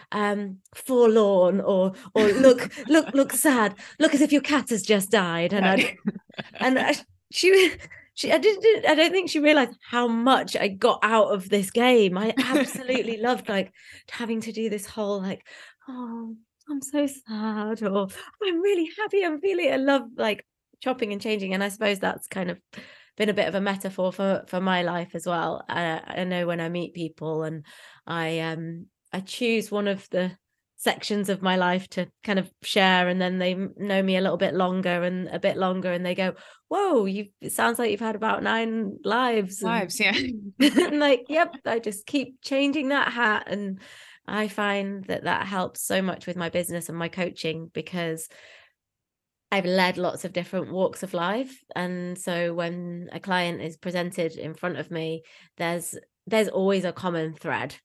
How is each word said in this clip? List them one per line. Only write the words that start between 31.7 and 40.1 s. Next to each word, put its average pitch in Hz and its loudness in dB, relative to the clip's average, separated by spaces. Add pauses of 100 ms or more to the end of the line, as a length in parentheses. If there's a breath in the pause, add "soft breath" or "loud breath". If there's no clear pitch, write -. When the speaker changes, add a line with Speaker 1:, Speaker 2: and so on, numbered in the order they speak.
Speaker 1:
to 180 -6 (160)
kind 196 0
of 190 -4 (120)
share, 185 4
and 180 0
then 185 0
they 180 0
m-, 190 -6
know 196 0
me 190 2
a 185 2
little 185 0
bit 190 0
longer 180 0
and 180 -4
a 175 -6
bit 190 0
longer, 185 0
and 175 -4
they 180 -2
go, 185 -2 (340 loud breath)
"Whoa, 339 2
you, 196 -4 (140)
it 196 -10
sounds 226 0
like 233 0
you've 208 -4
had 220 -4
about 202 -2
nine 226 -2
lives." 214 0
And 220 -2
Speaker 2:
Lives, 220 -2
yeah. 208 2 (240)